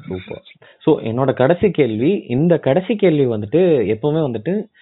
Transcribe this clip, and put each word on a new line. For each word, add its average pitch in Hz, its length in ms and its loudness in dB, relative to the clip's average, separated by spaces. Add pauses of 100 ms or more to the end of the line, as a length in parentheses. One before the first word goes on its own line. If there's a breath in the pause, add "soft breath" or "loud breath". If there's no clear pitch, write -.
சூப்பர். 92 360 -12 (360 soft breath)
So, - 200 2
என்னோட 120 340 -2
கடைசி 170 380 2
கேள்வி, 131 560 0
இந்த 156 300 2
கடைசி 139 380 0
கேள்வி 160 300 2
வந்துட்டு 110 360 -2
எப்பவுமே 147 680 0
வந்துட்டு, 156 340 -4 (160 soft breath)